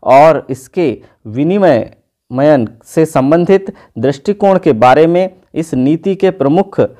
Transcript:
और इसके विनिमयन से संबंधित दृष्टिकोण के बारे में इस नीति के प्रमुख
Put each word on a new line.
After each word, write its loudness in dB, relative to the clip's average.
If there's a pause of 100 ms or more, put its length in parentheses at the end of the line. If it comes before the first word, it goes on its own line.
और 4
इसके -6 (260)
विनिमयन -2 (160)
से -2
संबंधित 0 (240)
दृष्टिकोण -2
के 0
बारे 4
में -2 (240)
इस -8
नीति -2
के -2
प्रमुख -2 (200)